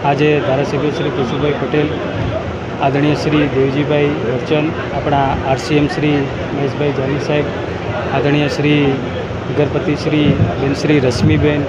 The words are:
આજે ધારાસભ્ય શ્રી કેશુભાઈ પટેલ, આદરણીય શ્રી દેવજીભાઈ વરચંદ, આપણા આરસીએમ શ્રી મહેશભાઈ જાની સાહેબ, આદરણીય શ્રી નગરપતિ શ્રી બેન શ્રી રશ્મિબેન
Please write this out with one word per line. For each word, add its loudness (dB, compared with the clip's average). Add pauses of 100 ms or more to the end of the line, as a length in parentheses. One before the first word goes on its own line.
આજે 2
ધારાસભ્ય 0
શ્રી -2
કેશુભાઈ 0
પટેલ, 0 (920)
આદરણીય 2
શ્રી 0
દેવજીભાઈ 2
વરચંદ, 0 (240)
આપણા 0 (140)
આરસીએમ 2
શ્રી 0 (440)
મહેશભાઈ -2
જાની -2
સાહેબ, 0 (720)
આદરણીય 2
શ્રી 2 (560)
નગરપતિ 0
શ્રી 2 (260)
બેન 0
શ્રી 2
રશ્મિબેન 2